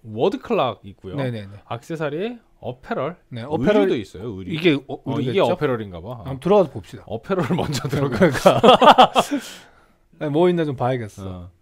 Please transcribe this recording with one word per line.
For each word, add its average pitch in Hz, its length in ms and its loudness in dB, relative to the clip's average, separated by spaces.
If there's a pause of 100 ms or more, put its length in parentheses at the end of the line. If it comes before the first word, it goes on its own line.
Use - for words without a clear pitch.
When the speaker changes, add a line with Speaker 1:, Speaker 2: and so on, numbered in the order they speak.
Speaker 1:
워드 131 360 -2
클락 147 440 -2
있고요. - 320 -14
Speaker 2:
네네네. 120 320 -6 (240)
Speaker 1:
액세서리, 160 680 -8 (200)
어페럴, 151 580 -8 (120)
Speaker 2:
네, 117 140 -12
어페럴. 151 400 0
Speaker 1:
의류도 - 140 0
있어요. 98 260 -12 (120)
의류. 95 160 -10
Speaker 2:
이게 165 220 2 (140)
어, 143 60 -10 (120)
Speaker 1:
어, 135 140 -4
이게 131 100 -4
Speaker 2:
의류겠죠? 175 240 2
Speaker 1:
어페럴인가 110 480 -4
봐. 117 160 -12
Speaker 2:
한번 131 220 -12
들어가서 175 320 4
봅시다. - 340 -16
Speaker 1:
어페럴 175 400 -4 (100)
먼저 143 320 -4
Speaker 2:
그러니까. 143 440 2
Speaker 1:
들어가. 208 840 6
Speaker 2:
<laughs> - 1040 -6
네, 156 100 -4
뭐 165 200 2
있나 170 160 0
좀 143 100 -6
봐야겠어. 120 540 -6
Speaker 1:
어. 90 200 -14 (120)